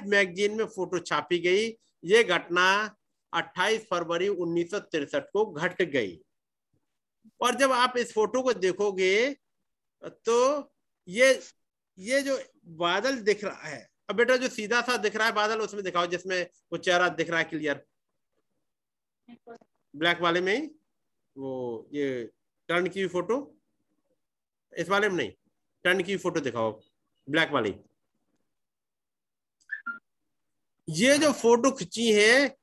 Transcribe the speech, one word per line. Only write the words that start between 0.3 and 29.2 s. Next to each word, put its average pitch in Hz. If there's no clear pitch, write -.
में 220
फोटो 180
छापी 160
गई। 190
ये 214
घटना 175
अट्ठाईस 190
फरवरी 170
उन्नीस 170
सौ 202
तिरसठ 143
को 214
घट 170
गई। 117
और 240
जब 262
आप 247
इस -
फोटो 214
को 247
देखोगे 190
तो 247
ये, 240
ये 247
जो 269
बादल 202
दिख 202
रहा 147
है, 127
अब 202
बेटा 240
जो 254
सीधा 220
सा 247
दिख 208
रहा 220
है 220
बादल 214
उसमें 202
दिखाओ 175
जिसमें 180
वो 170
चेहरा 175
दिख 160
रहा 165
है 156
क्लियर, 151
ब्लैक 165
वाले 175
में 190
ही, 311
वो 131
ये 135
टर्न 180
की 190
फोटो, 180
इस 175
वाले 202
में 185
नहीं, 98
टर्न 185
की 190
फोटो 165
दिखाओ 113
ब्लैक 151
वाली। 107